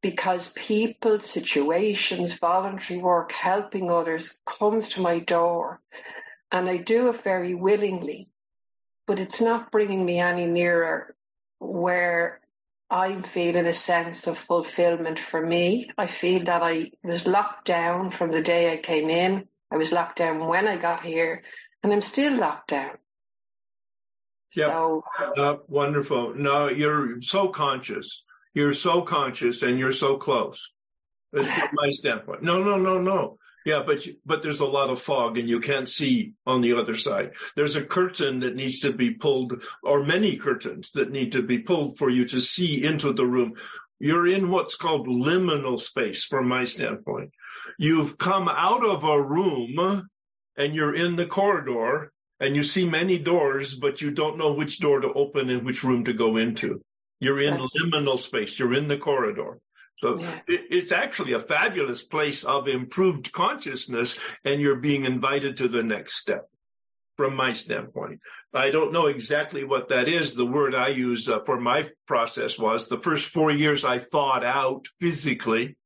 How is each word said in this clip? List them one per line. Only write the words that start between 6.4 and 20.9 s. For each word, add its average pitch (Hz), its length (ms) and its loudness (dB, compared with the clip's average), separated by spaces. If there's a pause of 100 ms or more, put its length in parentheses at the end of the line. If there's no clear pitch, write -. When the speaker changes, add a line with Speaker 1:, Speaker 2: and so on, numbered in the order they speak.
Speaker 1:
And 180 160 0
I 180 100 0
do 226 300 4
it 233 140 -2
very 180 320 0
willingly, 185 760 0 (760)
but 196 120 0
it's 190 220 -4
not 226 300 0
bringing 196 340 2
me 175 160 0
any 175 260 0
nearer 170 680 0 (440)
where 175 840 0 (480)
I'm 185 340 0
feeling 170 440 0
a 170 80 2
sense 170 520 -2
of 165 120 -4
fulfillment 170 800 0
for 160 260 -4
me. 175 540 0
I 202 80 -2
feel 180 380 0
that 175 180 2
I 165 280 0 (140)
was 170 220 -4
locked 202 400 0
down 175 440 0
from 170 220 -2
the 160 100 2
day 170 300 4
I 156 60 -4
came 156 320 0
in. 185 360 2 (240)
I 160 60 -2
was 160 160 2
locked 170 240 0
down 160 300 0
when 180 200 2
I 202 100 0
got 170 280 -2